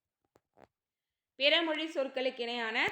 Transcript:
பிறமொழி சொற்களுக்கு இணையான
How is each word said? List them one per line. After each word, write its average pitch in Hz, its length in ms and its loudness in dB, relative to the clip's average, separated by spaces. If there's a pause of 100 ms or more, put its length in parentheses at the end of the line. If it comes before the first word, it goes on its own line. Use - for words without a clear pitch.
(1300)
பிறமொழி 311 520 2
சொற்களுக்கு 269 540 -4
இணையான 240 520 -2